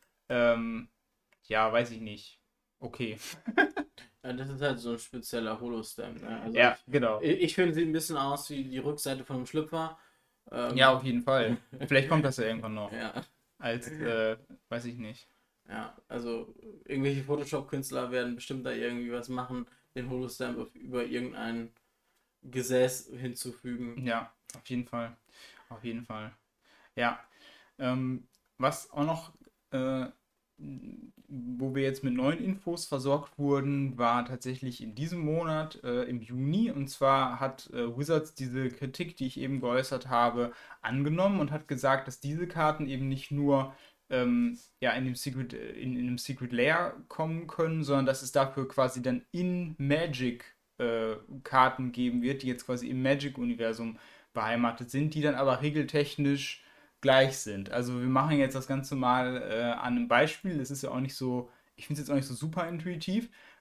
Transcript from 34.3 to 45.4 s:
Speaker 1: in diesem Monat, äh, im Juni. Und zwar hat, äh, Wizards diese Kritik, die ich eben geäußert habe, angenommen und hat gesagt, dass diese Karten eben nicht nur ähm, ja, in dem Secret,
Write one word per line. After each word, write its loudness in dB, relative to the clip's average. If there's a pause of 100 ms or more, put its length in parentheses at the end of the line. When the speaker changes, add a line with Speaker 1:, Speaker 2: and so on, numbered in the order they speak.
Speaker 1:
in -10
diesem -4
Monat, -2
äh, -2
im -4
Juni. 0
Und -4
zwar 4
hat, -4
äh, -4
Wizards 0
diese -2
Kritik, -8
die -4
ich -8
eben -2
geäußert 0
habe, 4 (280)
angenommen 2
und 0
hat -6
gesagt, 2
dass -12
diese -4
Karten 0
eben -2
nicht -4
nur 2 (360)
ähm, 4 (220)
ja, 4
in -2
dem -2
Secret, -6